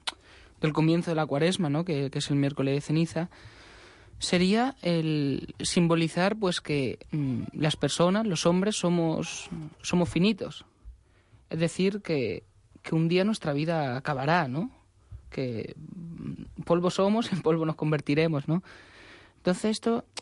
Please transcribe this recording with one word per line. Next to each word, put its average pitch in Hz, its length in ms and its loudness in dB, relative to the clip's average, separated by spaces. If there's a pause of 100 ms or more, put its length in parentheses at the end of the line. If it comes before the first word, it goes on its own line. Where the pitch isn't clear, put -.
(600)
del 156 140 0
comienzo 165 380 2
de 160 40 0
la 156 100 0
Cuaresma, 160 440 2
¿no? 156 160 0
Que, 139 260 -2
que 147 80 -4
es - 100 -4
el 147 60 2
miércoles 139 400 2
de 143 60 -2
ceniza, 165 480 0 (920)
sería 208 600 2
el 156 800 0
simbolizar, 170 760 2
pues, 190 220 -2
que, 139 400 -2 (120)
mm, 135 320 -2 (100)
las 151 240 0
personas, 185 500 2
los 165 180 -2
hombres, 185 300 2
somos, 170 760 0 (320)
somos - 280 2
finitos. 190 560 0 (840)
Es 160 100 -6
decir, 190 420 0
que, 131 420 -2 (400)
que - 120 -2
un 160 120 4
día 180 160 4
nuestra 196 300 -2
vida 151 420 0
acabará, 143 540 0
¿no? 165 220 -4 (580)
Que, 123 480 -6
mm, 160 840 -12
polvo 175 280 2
somos, 208 400 2
<laughs> - 0 -
en 165 100 -2
polvo 160 240 2
nos 156 120 -2
convertiremos, 151 720 0
¿no? 170 120 2 (760)
Entonces, 180 340 0
esto, 233 320 -2 (180)